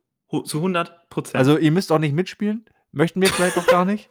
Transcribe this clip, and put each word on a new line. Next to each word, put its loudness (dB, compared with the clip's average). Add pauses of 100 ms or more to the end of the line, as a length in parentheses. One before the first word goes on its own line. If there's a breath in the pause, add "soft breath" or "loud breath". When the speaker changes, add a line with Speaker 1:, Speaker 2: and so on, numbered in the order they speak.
(320)
Speaker 1:
hu-, -4
zu -6
hundert -4
Prozent. -8
Speaker 2:
Also 4
ihr 2
müsst 0
auch 4
nicht -2
mitspielen, -4 (260)
möchten -2
wir 4
vielleicht 0
auch -4
gar 4
nicht. -4